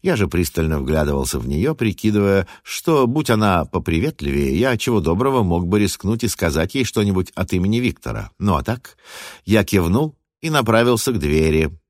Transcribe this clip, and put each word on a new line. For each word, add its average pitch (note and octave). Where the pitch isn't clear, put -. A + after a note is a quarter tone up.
Я F3+
же G2
пристально D#2+
вглядывался C#2
в A#1+
нее, G2+
прикидывая, G2+
что, C#3+
будь D3
она G#2
поприветливее, D2
я B2
чего A2
доброго A2+
мог F2
бы G2+
рискнуть G#2
и G#2
сказать D#2+
ей C3
что-нибудь G2+
от -
имени G2
Виктора. A1+
Ну G2
а C2+
так, -
я G#2
кивнул G2+
и D#3+
направился A#2+
к A2
двери. D#2